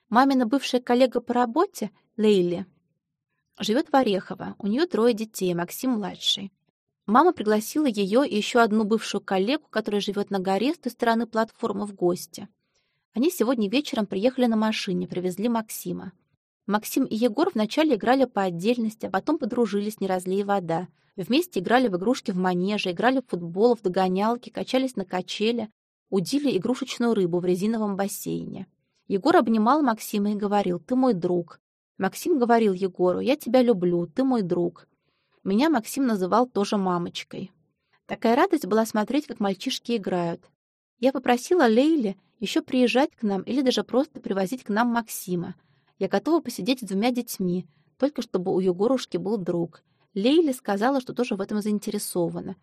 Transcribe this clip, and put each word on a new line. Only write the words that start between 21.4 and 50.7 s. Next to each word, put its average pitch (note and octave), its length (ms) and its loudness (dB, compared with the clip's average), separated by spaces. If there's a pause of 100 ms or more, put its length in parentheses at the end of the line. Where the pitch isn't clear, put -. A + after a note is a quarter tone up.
играли A3+ 300 2
в F3+ 60 -2
игрушки A3+ 360 -2
в F3+ 60 -4
манеже, F#3 520 0
играли A3+ 300 2
в - 80 -6
футбол, F#3 480 0
в - 80 -6
догонялки, F#3+ 640 0
качались B3+ 460 -2
на G3 100 -6
качеле, G#3+ 640 -4 (400)
удили B3+ 480 0
игрушечную A#3 560 -2
рыбу F3+ 240 0
в F3 80 -4
резиновом G3+ 520 0
бассейне. F#3 680 -6 (420)
Егор G3+ 280 2
обнимал A#3 480 4
Максима G#3+ 480 -2
и G#3+ 40 -4
говорил: G3+ 440 0
«Ты B3+ 160 -4
мой B3+ 180 4
друг». F3 460 -2 (400)
Максим D#4 400 0
говорил A3+ 340 4
Егору: F3+ 460 0
«Я G#3+ 160 2
тебя B3+ 260 2
люблю, F3 460 2
ты B3+ 160 -2
мой B3+ 180 0
друг». F3 460 -2 (560)
Меня G#3+ 260 2
Максим C4+ 380 0
называл G#3 400 2
тоже G3+ 300 -2
мамочкой. F#3 760 -4 (560)
Такая A3+ 280 0
радость D#4 300 2
была A3 220 2
смотреть, A3+ 400 -2
как A#3+ 120 -8
мальчишки G#3+ 580 -2
играют. F3 520 -4 (480)
Я B3+ 140 2
попросила C4 560 2
Лейли A#3 500 4 (220)
еще - 220 -2
приезжать B3+ 540 2
к - 80 -10
нам F#3+ 200 -2
или B3 180 -2
даже B3 240 2
просто - 340 -2
привозить G3 460 -4
к - 40 -6
нам A3 200 2
Максима. F#3 640 -6 (420)
Я G3 120 -2
готова D4 320 2
посидеть A#3 400 -4
с - 20 -12
двумя G3 280 0
детьми, F#3 540 -4 (320)
только C#4 240 -2
чтобы F#3 320 -2
у E3+ 60 0
Егорушки F#3+ 560 0
был G3 220 -2
друг. E3+ 440 -4 (320)
Лейли C#4 380 4
сказала, B3 480 0